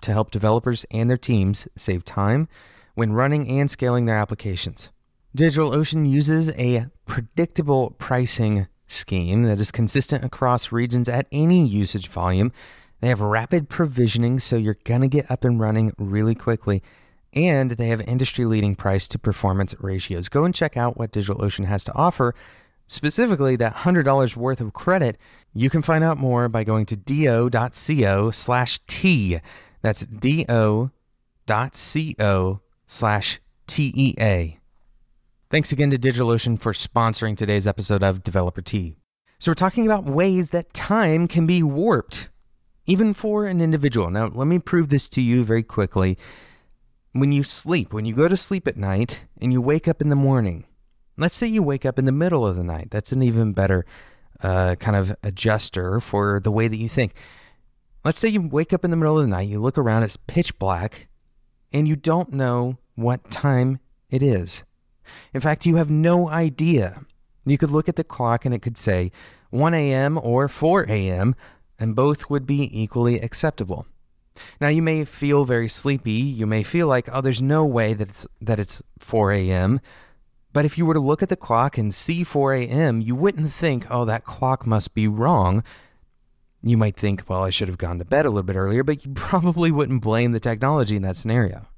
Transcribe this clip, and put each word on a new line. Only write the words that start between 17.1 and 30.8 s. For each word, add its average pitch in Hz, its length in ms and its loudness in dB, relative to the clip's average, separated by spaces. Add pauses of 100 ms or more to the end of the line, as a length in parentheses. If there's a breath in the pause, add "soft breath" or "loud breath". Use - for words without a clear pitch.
And 139 380 2
they 117 160 -2
have 113 140 0
industry-leading 113 760 0
price 98 320 0
to - 120 -6
performance 98 600 -2
ratios. 95 500 -6
Go 143 160 0
and 180 80 2
check 160 240 -4
out 120 220 -2
what 113 140 -6
DigitalOcean 101 540 -2
has 101 180 -2
to - 100 -8
offer, 131 400 0 (540 loud breath)
specifically 151 640 2
that 113 220 0
hundred 175 260 4
dollars 135 340 4
worth 123 240 -2
of 113 120 -6
credit. 170 440 0 (380 soft breath)
You 123 160 2
can 165 100 2
find 160 220 2
out 160 160 2
more 123 300 2
by 113 160 -2
going 110 220 0
to 110 100 -6
D 139 320 0
O 120 200 4
dot 120 280 -2
C 147 280 0
O 101 280 2
slash 123 560 -2
T. 104 500 0 (420 loud breath)
That's - 240 -2
D 131 440 -2
O 113 420 2 (560)